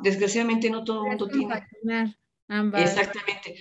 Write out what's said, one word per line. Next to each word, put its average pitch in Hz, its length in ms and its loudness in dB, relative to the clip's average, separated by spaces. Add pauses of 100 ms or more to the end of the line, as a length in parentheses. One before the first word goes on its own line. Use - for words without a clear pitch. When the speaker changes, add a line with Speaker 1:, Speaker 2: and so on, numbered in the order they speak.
Speaker 1:
desgraciadamente 220 680 2
no 226 120 -4
todo 220 220 -4
el 208 60 -2
mundo - 180 -4
tiene. 269 140 0
Speaker 2:
Compaginar 226 720 -4 (320)
ambas. 208 320 2
Speaker 1:
Exactamente. 202 800 0